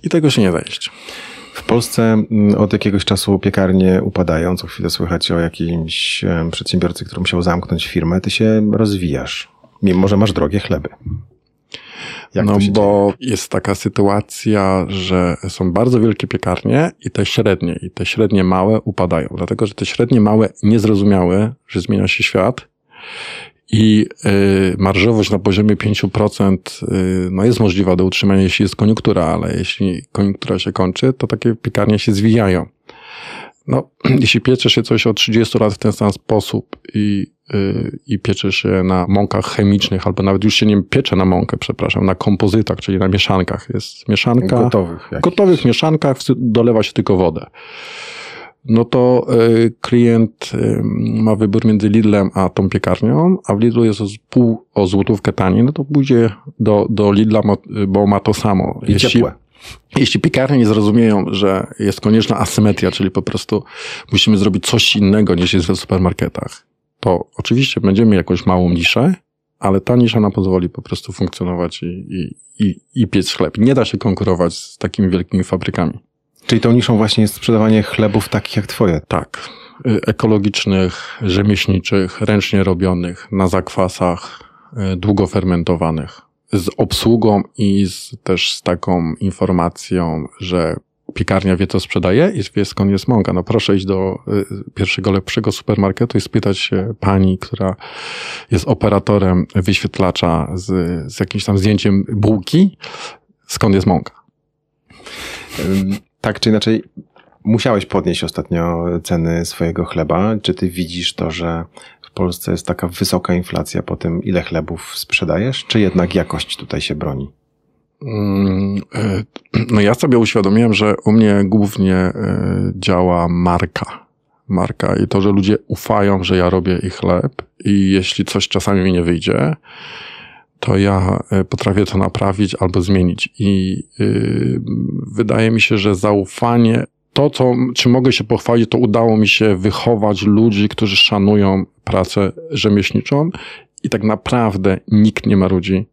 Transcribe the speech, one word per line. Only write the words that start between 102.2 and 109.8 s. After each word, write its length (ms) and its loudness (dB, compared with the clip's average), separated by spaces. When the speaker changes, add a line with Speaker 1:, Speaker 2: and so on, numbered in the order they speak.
Speaker 1:
skąd 280 0
jest 120 2
mąka. 360 -2
Speaker 2:
Ym, 360 -2
tak 180 -4
czy 100 0
inaczej, 340 0
musiałeś 420 2
podnieść 380 -2
ostatnio 600 -4
ceny 420 -2
swojego 400 -4